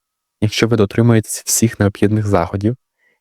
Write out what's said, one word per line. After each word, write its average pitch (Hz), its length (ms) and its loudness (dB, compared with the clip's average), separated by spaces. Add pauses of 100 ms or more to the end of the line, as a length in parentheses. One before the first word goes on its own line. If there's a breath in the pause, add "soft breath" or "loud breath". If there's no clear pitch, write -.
(400)
якщо 110 280 0
ви 117 80 0
дотримуєтесь 113 680 0
всіх - 340 -2
необхідних 104 460 0
заходів 101 500 -2 (440)